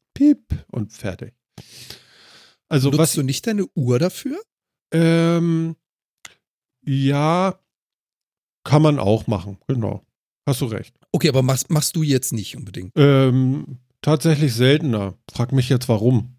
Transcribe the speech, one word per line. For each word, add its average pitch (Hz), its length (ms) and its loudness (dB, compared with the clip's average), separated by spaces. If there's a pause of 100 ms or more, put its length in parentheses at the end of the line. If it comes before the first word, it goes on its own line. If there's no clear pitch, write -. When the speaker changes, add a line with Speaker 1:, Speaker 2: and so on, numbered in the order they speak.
(140)
Speaker 1:
Piep - 580 0
und 107 220 -8
fertig. - 400 -12 (1400)
Also 139 200 2
Speaker 2:
Nutzt 147 100 2
Speaker 1:
was 160 140 2
Speaker 2:
du 147 100 -2
nicht 135 240 -6
deine 208 180 -2 (100)
Uhr 123 240 0
dafür? 254 400 -4 (540)
Speaker 1:
Ähm, 165 840 0 (1080)
ja, 151 760 0 (1040)
kann 147 180 4
man 147 180 4
auch 107 280 0
machen, 98 300 -4 (100)
genau. 104 360 -4 (440)
Hast 139 140 -2
du 143 40 -4
recht. 107 280 -10 (180)
Speaker 2:
Okay, 160 180 2
aber 131 120 2
machst, 131 300 -2
machst 151 240 -2
du 160 80 0
jetzt 139 300 -2
nicht 107 220 -8
unbedingt? 98 400 -14
Speaker 1:
Ähm, 135 840 2 (220)
tatsächlich 151 520 2
seltener. 120 640 0 (160)
Frag 123 200 -4
mich 131 180 0
jetzt, 127 200 0
warum. 117 500 2